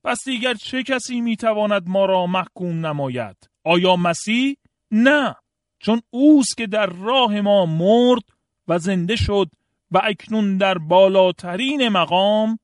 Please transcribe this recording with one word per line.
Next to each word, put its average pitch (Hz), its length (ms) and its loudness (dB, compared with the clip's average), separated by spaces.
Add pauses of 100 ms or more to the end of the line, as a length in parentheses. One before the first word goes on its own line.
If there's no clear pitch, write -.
پس 233 220 -4
دیگر 247 280 -4
چه 254 300 -8
کسی 247 380 -6
می‌تواند 208 680 -2
ما 196 160 2
را 185 200 0
محکوم 175 600 -6
نماید؟ 123 640 -8 (140)
آیا 180 320 2
مسیح؟ 214 600 -2 (360)
نه، 247 440 2 (440)
چون 226 300 -2
اوست 277 480 4
که 226 100 -6
در 214 180 -2
راه 208 560 0
ما 202 240 2
مرد 220 580 2 (440)
و 175 120 0
زنده 185 360 -2
شد 202 340 0 (420)
و 185 120 2
اکنون 208 540 -4
در 190 200 0
بالاترین 190 1120 2
مقام 208 760 0